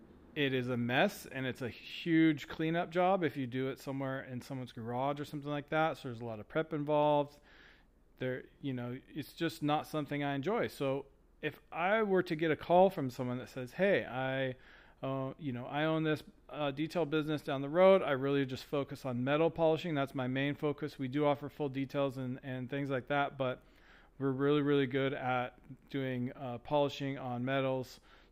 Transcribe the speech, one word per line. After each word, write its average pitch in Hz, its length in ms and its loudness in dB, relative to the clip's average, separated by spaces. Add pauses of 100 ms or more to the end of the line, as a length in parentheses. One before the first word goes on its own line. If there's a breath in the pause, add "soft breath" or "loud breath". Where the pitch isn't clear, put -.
(340)
it 139 220 2
is 127 140 0
a 123 80 0
mess 131 540 2
and 131 140 -4
it's 127 160 -4
a 120 80 -4
huge 160 760 2
cleanup 165 420 -2
job 180 340 2
if 143 140 0
you 135 80 -2
do 131 240 -2
it 135 100 -8
somewhere 135 520 -4
in 123 100 -8
someone's 127 300 -10
garage 127 480 -2
or 147 60 -8
something 147 260 -8
like 143 180 -6
that. 156 280 0
So - 100 -10
there's 117 140 -8
a 120 40 -8
lot 110 140 -8
of 107 100 -14
prep 160 240 -2
involved. 147 640 2 (800 loud breath)
There, 127 280 -4 (160)
you 139 120 -4
know, 123 240 -6 (180)
it's - 180 -10
just 160 280 -4
not 147 240 2
something 147 380 -4
I 143 100 -2
enjoy. 151 340 -2
So 139 380 -2 (380)
if 151 160 -6 (120)
I 190 300 2
were 190 220 4
to 165 120 -4
get 160 140 0
a 147 60 2
call 180 340 6
from 139 220 -4
someone 123 260 -4
that 123 120 -10
says, 127 220 -10
"Hey, 180 320 2
I, 131 520 -2 (500 loud breath)
uh, 135 340 -4
you 143 140 -6
know, 123 140 -8
I 143 180 0
own 160 180 2
this, 156 180 2 (280)
uh, 143 220 -2
detail 156 340 -2
business 151 360 0
down 139 200 -2
the 139 80 -4
road. 185 320 8
I 135 100 0
really 139 340 2
just 127 200 -8
focus 139 400 -4
on 123 180 -2
metal 151 260 4
polishing. 160 460 2
That's 139 180 0
my 127 140 -2
main 135 260 0
focus. 143 460 -4
We 135 80 -2
do 147 180 2
offer 143 220 2
full 143 220 -4
details 135 480 -2
and, 127 260 -6
and 127 260 -6
things 139 200 -4
like 127 180 -2
that, 143 300 0
but 131 240 -2 (560 soft breath)
we're 135 140 0
really, 143 300 4
really 143 260 4
good 135 260 0
at 127 400 -2 (360)
doing, 131 440 -2
uh, 123 240 -8
polishing 143 600 0
on 123 280 -6
metals. 131 560 -2 (300 soft breath)